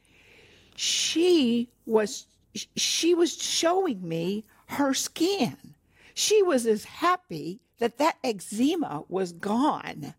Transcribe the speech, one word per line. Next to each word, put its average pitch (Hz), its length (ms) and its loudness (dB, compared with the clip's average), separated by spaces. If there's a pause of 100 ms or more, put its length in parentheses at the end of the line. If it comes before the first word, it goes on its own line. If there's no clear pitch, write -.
(760)
she 285 920 2 (160)
was, 214 420 0 (480)
she - 400 2
was 339 220 2
showing 330 720 0
me 175 360 -4 (220)
her 269 280 0
skin. 330 640 -2 (580)
She 415 280 4
was 269 240 2
as 214 180 0
happy 196 760 -4 (200)
that 233 180 -2
that 311 260 2
eczema 220 840 -2
was 180 240 -2
gone 170 880 -2